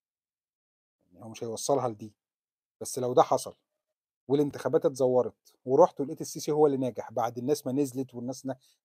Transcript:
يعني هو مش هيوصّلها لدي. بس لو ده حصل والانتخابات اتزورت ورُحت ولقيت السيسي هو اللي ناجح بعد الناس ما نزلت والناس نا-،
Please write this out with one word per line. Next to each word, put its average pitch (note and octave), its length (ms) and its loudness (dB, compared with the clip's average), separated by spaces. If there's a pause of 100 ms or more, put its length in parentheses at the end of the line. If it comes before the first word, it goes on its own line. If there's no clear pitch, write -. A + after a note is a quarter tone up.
(1120)
يعني - 120 -20
هو A2+ 40 -16
مش A2+ 140 -14
هيوصّلها A#2+ 460 0
لدي. A2 240 -12 (680)
بس - 180 -8
لو B2 140 -2
ده D#3 100 8
حصل - 320 -2 (760)
والانتخابات C#3+ 580 0
اتزورت B2+ 680 0 (100)
ورُحت D3 360 6
ولقيت D#3 200 -8
السيسي D#3 320 -6
هو D3+ 140 6
اللي C3+ 100 0
ناجح B2 360 -4
بعد A#2 240 -2
الناس C3+ 300 -2
ما B2+ 60 -2
نزلت C3 420 -4
والناس B2 320 -10
نا-، C3 100 -6 (280)